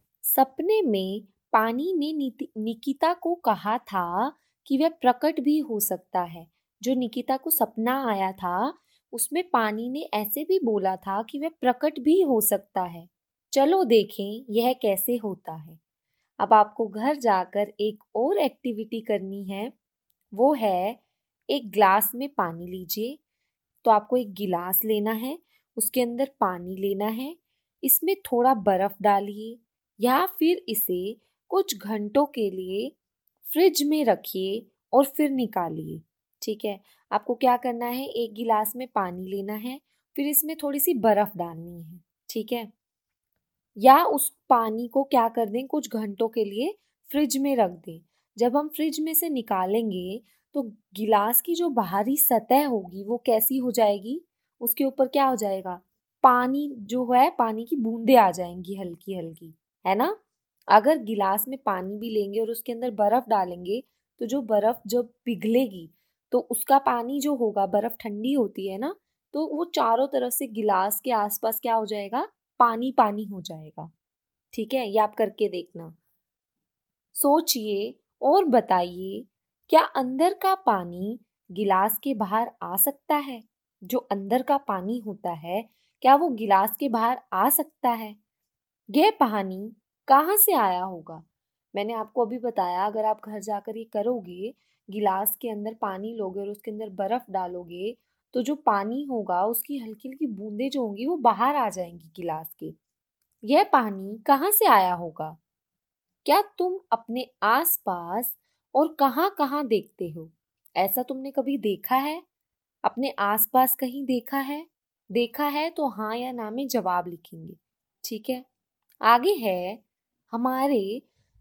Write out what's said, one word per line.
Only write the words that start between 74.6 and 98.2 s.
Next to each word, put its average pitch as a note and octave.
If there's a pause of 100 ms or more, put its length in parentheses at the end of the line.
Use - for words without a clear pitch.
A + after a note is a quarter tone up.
है, B3+
ये G#3
आप G#3+
करके G#3+
देखना। E3+ (1200)
सोचिए B3 (220)
और F4
बताइए, G3 (440)
क्या D#4
अंदर C4+
का F#4+
पानी G3 (320)
गिलास G3
के C#4
बाहर A3 (100)
आ F3
सकता C#4+
है? C#4 (400)
जो G#3+
अंदर G3+
का C#4
पानी G#3
होता G3+
है, E3+ (320)
क्या C4
वो D#4+
गिलास G#3
के C#4+
बाहर A#3 (120)
आ G3
सकता C#4+
है? A3 (760)
यह D#4
पानी G#3 (320)
कहाँ C4+
से -
आया F#3+
होगा? E3 (520)
मैंने G#3
आपको A3
अभी A3+
बताया, G3
अगर G#3+
आप G#3+
घर G#3+
जाकर G#3
ये A3+
करोगे, G#3 (340)
गिलास G3+
के A#3+
अंदर G#3+
पानी G#3+
लोगे G3
और G3+
उसके G#3
अंदर G#3+
बर्फ G3+
डालोगे, F3+ (360)